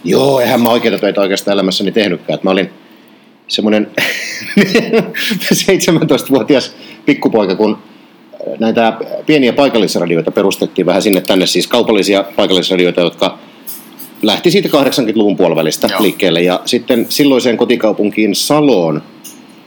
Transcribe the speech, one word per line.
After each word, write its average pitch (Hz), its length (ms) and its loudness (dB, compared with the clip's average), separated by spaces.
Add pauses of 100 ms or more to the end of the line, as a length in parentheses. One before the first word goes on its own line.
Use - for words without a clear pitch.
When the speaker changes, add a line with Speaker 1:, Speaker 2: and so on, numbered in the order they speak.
Speaker 1:
Joo, 131 360 2
eihän 117 220 2
mä 117 80 2
oikeita 113 280 2
töitä 101 240 0
oikeastaan 98 320 -2
elämässäni 95 380 0
tehnytkään. 87 460 -2
Et - 60 -10
mä 95 60 0
olin 95 200 0 (800)
semmonen 107 440 0 (760)
<laughs> 226 840 -2
seitsemäntoistavuotias 147 1200 0 (320)
pikkupoika, 104 500 0
kun 107 220 0 (840)
näitä 113 340 2 (320)
pieniä 135 280 2
paikallisradioita 95 800 0
perustettiin 95 540 0
vähän 90 160 2
sinne 95 200 2
tänne, 95 240 2
siis 87 220 -2
kaupallisia 101 580 2 (100)
paikallisradioita, 90 640 0
jotka 87 360 -2 (840)
lähti 101 300 0
siitä 165 180 0
kahdeksankymmentäluvun 110 680 0
puolivälistä 80 540 0
Speaker 2:
Joo. 95 100 -2
Speaker 1:
liikkeelle. 87 400 0
Ja 90 240 0
sitten 120 440 0
silloiseen 127 480 2
kotikaupunkiin 107 800 0
Saloon 101 640 0 (640)